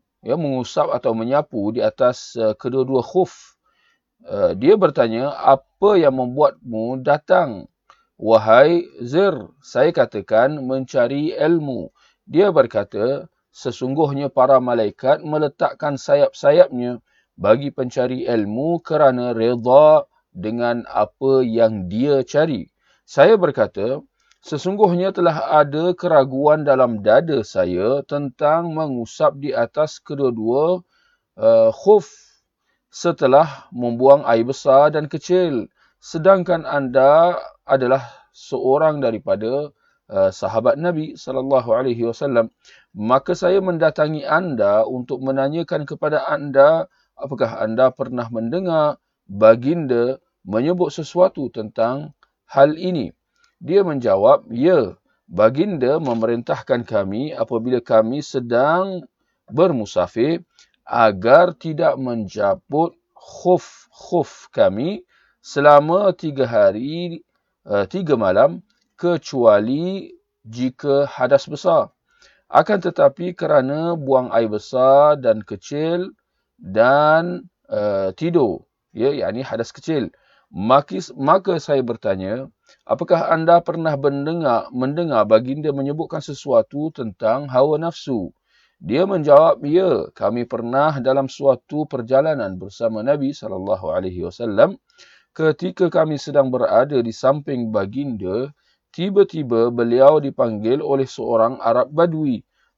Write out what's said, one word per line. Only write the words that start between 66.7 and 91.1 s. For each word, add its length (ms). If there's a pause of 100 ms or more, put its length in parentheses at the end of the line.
eh, 240
tiga 320
malam, 400 (400)
kecuali 1120 (320)
jika 640
hadas 400
besar. 480 (560)
Akan 320
tetapi 560
kerana 560
buang 400
air 160
besar 640
dan 320
kecil 640 (480)
dan, 880 (240)
eh, 480
tidur, 480 (240)
ya, 240
yakni 320
hadas 240
kecil." 400 (400)
Maki-, 640
maka 480
saya 240
bertanya, 640 (320)
"Apakah 480
anda 320
pernah 320
mendengar, 800
mendengar 480
baginda 480
menyebutkan 480
sesuatu 720
tentang 560
hawa 320
nafsu?" 560 (460)
Dia 240
menjawab, 640
"Ya, 480
kami 320
pernah 560
dalam 240